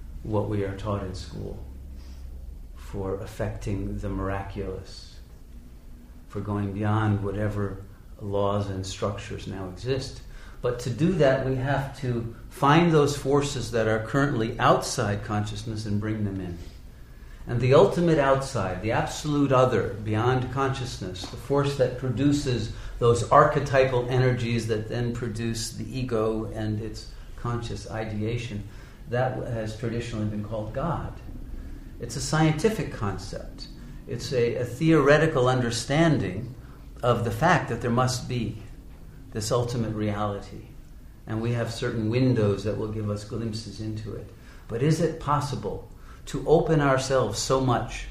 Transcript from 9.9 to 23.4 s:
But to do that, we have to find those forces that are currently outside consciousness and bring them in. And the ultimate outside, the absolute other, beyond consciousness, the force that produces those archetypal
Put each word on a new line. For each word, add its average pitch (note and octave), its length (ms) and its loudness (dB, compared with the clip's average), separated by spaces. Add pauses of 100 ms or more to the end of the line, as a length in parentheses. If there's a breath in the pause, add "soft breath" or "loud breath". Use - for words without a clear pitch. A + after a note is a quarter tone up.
But B2 180 0
to - 80 -4
do D3+ 240 2
that, C3 320 4
we C3 120 0
have C3+ 440 -2
to A#2 340 -2 (140 loud breath)
find D#3+ 420 6
those C#3+ 280 6
forces C3 540 2
that A2 140 2
are A2 200 2
currently A#2+ 520 0
outside A#2 640 2
consciousness G#2+ 600 -4
and G#2 160 0
bring G#2+ 240 -2
them G2 160 -2
in. F2 160 -6 (920 loud breath)
And A#2+ 120 0
the B2+ 140 6
ultimate E3+ 460 6
outside, A#2 600 2
the A2 100 0
absolute D3 580 0
other, B2 440 4 (100)
beyond A#2+ 480 2
consciousness, B2 720 -4
the - 100 -10
force C#3 400 2
that B2 220 2
produces C3 760 2 (280 loud breath)
those A#2 320 6
archetypal C3 760 6